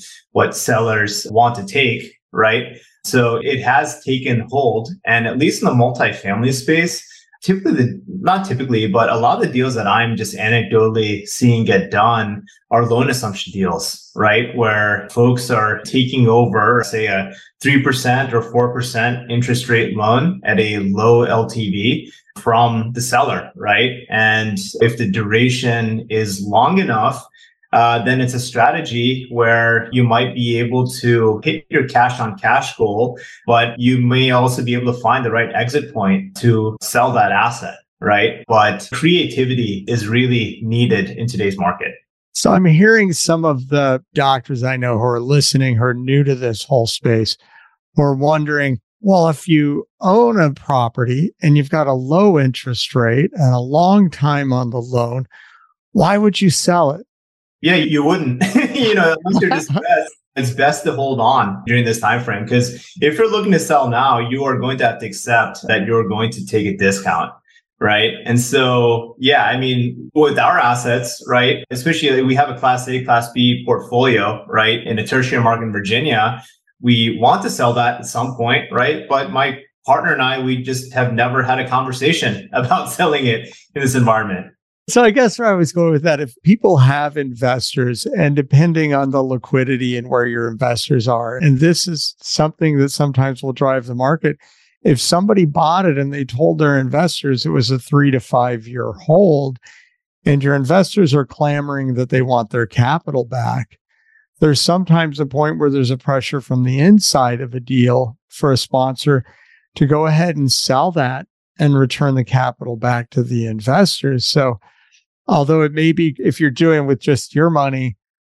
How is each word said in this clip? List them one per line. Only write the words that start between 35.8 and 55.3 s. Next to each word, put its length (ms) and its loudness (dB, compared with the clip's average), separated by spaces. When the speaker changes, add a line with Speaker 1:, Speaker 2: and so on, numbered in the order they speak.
Speaker 1:
point 420 -2
to 460 0
sell 320 -2
that 180 2
asset, 460 -2
right? 480 0
But 420 2
creativity 960 -2
is 180 -2
really 580 -2
needed 480 0
in 160 -8
today's 300 -4
market. 360 -4
Speaker 2:
So 180 0
I'm 140 4
hearing 480 6
some 320 0
of 240 -2
the 340 0
doctors 500 0
I 120 -2
know 220 -2
who 80 0
are 160 0
listening, 560 2
who 80 2
are 80 0
new 320 0
to 100 0
this 300 -4
whole 220 2
space, 500 0
who 60 4
are 140 2
wondering, 680 0
"Well, 300 4
if 180 -4
you 400 2
own 400 4
a 120 4
property 800 -2
and 140 4
you've 140 2
got 180 0
a 60 2
low 440 2
interest 580 -2
rate 380 2
and 200 2
a 60 0
long 500 4
time 420 -2
on 200 -2
the 100 -4
loan, 440 -4